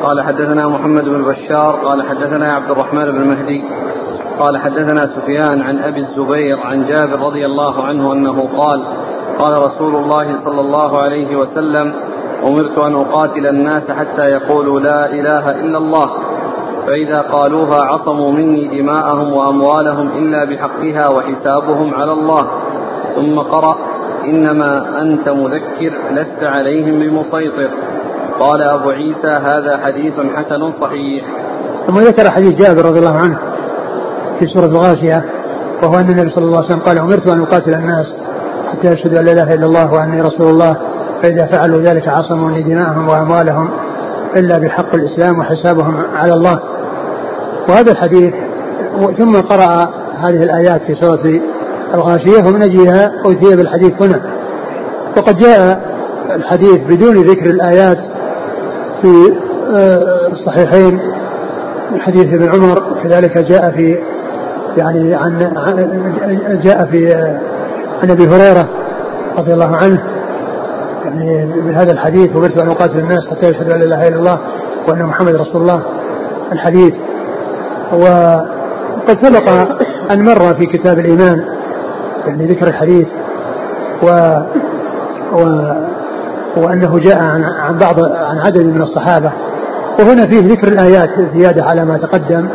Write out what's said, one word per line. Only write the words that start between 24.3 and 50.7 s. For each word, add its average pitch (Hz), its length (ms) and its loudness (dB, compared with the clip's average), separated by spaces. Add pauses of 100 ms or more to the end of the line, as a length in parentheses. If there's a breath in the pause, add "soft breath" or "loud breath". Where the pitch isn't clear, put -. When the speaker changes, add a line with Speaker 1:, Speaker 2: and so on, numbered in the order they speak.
Speaker 1:
أنت 151 280 -2
مذكر 143 640 -4 (180)
لست 151 320 -6
عليهم 151 560 -2
بمسيطر. 151 720 -4 (680)
قال 147 220 2
أبو 143 280 0
عيسى: 151 440 -4
هذا 143 440 -2
حديث 143 360 -4
حسن 151 580 -4 (100)
صحيح. 139 440 -6 (640)
Speaker 2:
ثم 190 120 2
ذكر 220 320 6
حديث 190 220 4
جابر 170 320 4
رضي 165 140 4
الله 160 180 2
عنه 165 220 0 (1000)
في - 80 2
سورة 180 180 2
الغاشية، 165 580 2 (600)
وهو 160 100 2
أن 180 160 2
النبي 175 200 2
صلى 165 160 0
الله 165 120 2
عليه 156 100 0
وسلم 170 120 0
قال: 170 180 2
أمرت 180 300 2
أن 170 140 2
أقاتل 165 320 2
الناس 165 420 -2 (560)
حتى - 160 0
يشهدوا 165 320 2
أن 165 60 2
لا 170 60 6
إله 165 220 4
إلا 160 120 2
الله 160 280 4
وأني 160 280 0
رسول 160 280 2
الله، 160 280 4 (460)
فإذا 170 220 2
فعلوا 165 340 2
ذلك 160 280 2
عصموا 160 420 -2
مني 160 140 -2
دماءهم 160 460 0
وأموالهم 160 600 2 (640)
إلا 180 220 2
بحق 160 380 -2
الإسلام 165 440 0
وحسابهم 160 640 0 (120)
على 165 180 2
الله. 170 260 2 (1120)
وهذا 226 220 6
الحديث، 175 420 4 (840)
ثم 226 180 4
قرأ 175 540 2 (280)
هذه 165 260 2
الآيات 170 380 2